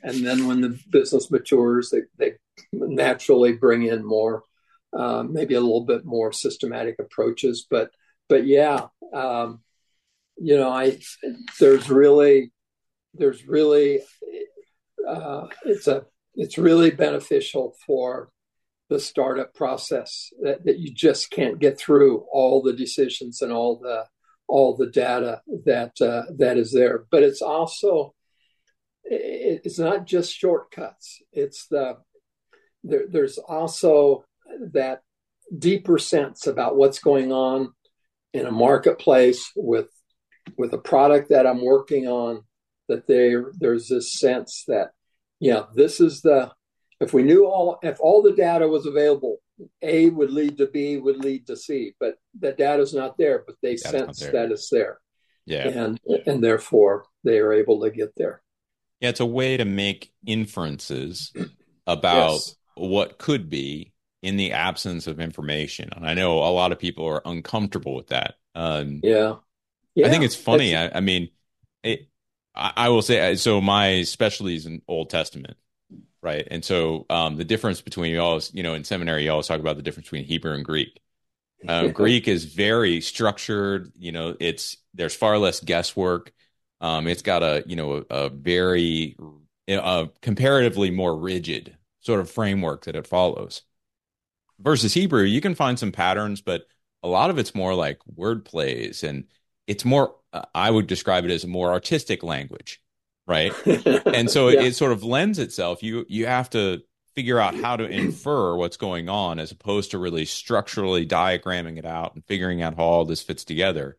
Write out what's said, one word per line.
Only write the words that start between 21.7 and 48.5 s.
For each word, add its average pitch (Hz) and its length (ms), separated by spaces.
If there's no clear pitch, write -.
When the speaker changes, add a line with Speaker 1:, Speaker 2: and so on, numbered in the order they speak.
Speaker 1:
through 139 540
all 131 300
the 127 100
decisions 123 680
and 120 100
all 117 260
the, 117 260
all 131 280
the 127 120
data 123 520
that, 120 360
uh, 120 240
that 123 200
is 113 140
there. 120 380
But 151 120
it's 139 200
also, 165 720
it, - 600
it's 170 140
not 180 280
just 175 280
shortcuts. - 840
It's 139 360
the, 127 300
there, - 240
there's 147 300
also 156 880
that 131 300
deeper 175 420
sense - 480
about 135 300
what's 135 220
going 135 340
on 131 400
in 123 140
a 123 40
marketplace 127 1080
with, 117 320
with 120 140
a 117 60
product 143 520
that 131 160
I'm 123 180
working 135 440
on, 117 340
that 131 180
there, 123 520
there's 117 300
this 127 300
sense 127 500
that, 107 220
you 127 120
know, 107 220
this 151 260
is 160 220
the, 135 280
if - 120
we 131 100
knew 175 240
all, 185 360
if 156 180
all 196 220
the 202 100
data 170 360